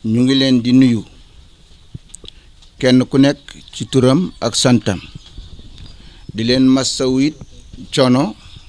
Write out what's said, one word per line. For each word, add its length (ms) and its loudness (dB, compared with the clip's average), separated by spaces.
ñu 180 0
ngi 120 2
leen 260 2
di 120 -2
nuyu, 320 2
kenn 280 2
ku 120 -2
nekk 220 2
ci 140 -10
turam 440 0
ak 140 -6
santam, 440 0
di 100 -6
leen 240 2
masawu 540 0
it 140 -2
coono 400 2